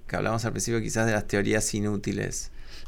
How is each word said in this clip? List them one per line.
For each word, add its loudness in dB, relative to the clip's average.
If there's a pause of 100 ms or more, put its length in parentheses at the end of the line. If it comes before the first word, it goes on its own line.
que -4
hablamos 0
al 2
principio 0
quizás 2
de 4
las 2
teorías 2
inútiles. -2 (360)